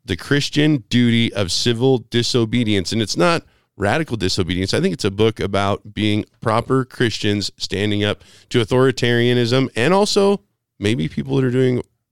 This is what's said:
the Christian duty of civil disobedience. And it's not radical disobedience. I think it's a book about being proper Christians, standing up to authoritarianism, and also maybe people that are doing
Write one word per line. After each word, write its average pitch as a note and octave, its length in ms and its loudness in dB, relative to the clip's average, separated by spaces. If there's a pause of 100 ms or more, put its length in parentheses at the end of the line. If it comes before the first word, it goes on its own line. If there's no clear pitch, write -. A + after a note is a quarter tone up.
the A2 120 -4
Christian D3 720 0
duty A#2 440 2
of G2 180 -4
civil B2 480 2 (120)
disobedience. A2+ 840 0
And A2+ 100 0
it's - 140 -4
not E3+ 260 0 (340)
radical A#2 400 -2
disobedience. F#2 580 -2
I A#2 60 0
think F#3 140 0
it's - 100 -4
a G2+ 60 0
book G#2+ 300 0
about G2+ 540 -2
being G#2 300 0 (160)
proper A#2 440 0
Christians, G#2+ 720 -2
standing G#2 480 -4
up G#2 180 -2 (280)
to B2 100 2
authoritarianism, B2 1120 2
and C3+ 200 2
also G3+ 460 2 (380)
maybe A#2+ 300 -2
people C#3 280 -4
that C3+ 80 2
are B2+ 60 0
doing B2+ 320 2 (300)